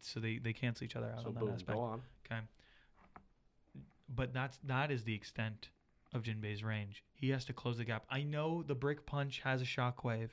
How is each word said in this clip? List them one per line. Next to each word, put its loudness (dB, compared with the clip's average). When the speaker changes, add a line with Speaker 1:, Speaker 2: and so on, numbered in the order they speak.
Speaker 1:
so -6
they, 2
they 0
cancel 0
each -6
other -2
out -4
Speaker 2:
So -2
Speaker 1:
on -2
that -2
Speaker 2:
boom, 4
Speaker 1:
aspect. 0
Speaker 2:
go 4
on. -2
Speaker 1:
Okay. -2
But 0
that's, -2
that 4
is 2
the 2
extent -4
of 0
Jinbei's -2
range. -2
He 2
has 2
to -6
close 0
the 0
gap. 0
I 0
know 2
the 0
brick 0
punch 0
has 2
a 2
shockwave. 2